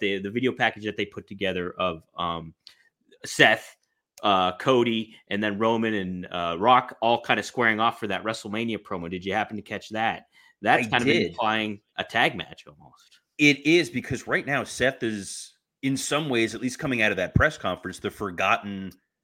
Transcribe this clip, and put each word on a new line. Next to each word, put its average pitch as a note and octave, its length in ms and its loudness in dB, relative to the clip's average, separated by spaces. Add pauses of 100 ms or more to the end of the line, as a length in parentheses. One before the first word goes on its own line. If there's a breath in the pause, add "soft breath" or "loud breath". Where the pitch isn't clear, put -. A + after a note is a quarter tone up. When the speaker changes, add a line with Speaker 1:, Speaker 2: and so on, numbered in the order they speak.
Speaker 1:
the, G2 200 0
the G2 100 -6
video A#2+ 220 0
package A2 320 0
that G#2 120 -4
they G2+ 100 -2
put - 200 -14
together F#2 500 -4
of, F2+ 280 -2 (120)
um, E2+ 380 -6 (680 soft breath)
Seth, - 520 4 (460)
uh, F#2 360 4
Cody, A#2 580 2 (100)
and G2+ 160 -2
then G2+ 160 -2
Roman A2+ 360 2
and, F2+ 360 -6
uh, E2+ 300 -4
Rock B2 420 4
all A#2 180 4
kind A#2 200 0
of - 60 -4
squaring A2 340 2
off A#2 180 2
for A2+ 80 -8
that F#2+ 160 -4
WrestleMania A2 560 -4
promo. F2 320 -8
Did F#2 140 -8
you F#2+ 80 -4
happen G#2+ 240 -2
to G2+ 60 -10
catch - 260 -10
that? G#2+ 380 -4 (340 soft breath)
That's B2+ 260 2
Speaker 2:
I A2 40 -6
Speaker 1:
kind B2 140 2
Speaker 2:
did. C#3+ 120 4
Speaker 1:
of D3+ 140 2
implying A2 500 -2 (160)
a F#2+ 80 -4
tag A#2 320 0
match - 320 -12
almost. D2 500 -20 (200)
Speaker 2:
It D3 280 4
is, D#3 240 4
because B2 380 -6
right C#3+ 180 -2
now C3+ 160 -2
Seth B2 400 -2
is G#2+ 520 -6 (280)
in C3+ 140 -2
some D3 320 -2
ways, A2+ 260 0
at G#2 60 -8
least B2 180 -6
coming B2+ 240 -2
out G#2+ 80 4
of G2 60 0
that F2+ 180 -2
press D3+ 240 4
conference, F#2 400 -6
the G2+ 120 -4
forgotten G2 840 -2 (320)